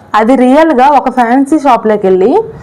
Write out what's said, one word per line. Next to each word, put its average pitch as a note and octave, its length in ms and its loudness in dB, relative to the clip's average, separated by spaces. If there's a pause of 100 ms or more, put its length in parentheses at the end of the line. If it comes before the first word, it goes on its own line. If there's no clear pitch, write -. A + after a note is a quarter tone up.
(160)
అది A3+ 200 2
రియల్గా C4 520 2
ఒక C4+ 220 0
ఫ్యాన్సీ C4+ 500 0
షాప్లోకి G#3+ 480 0
వెళ్ళి, G3+ 360 0 (200)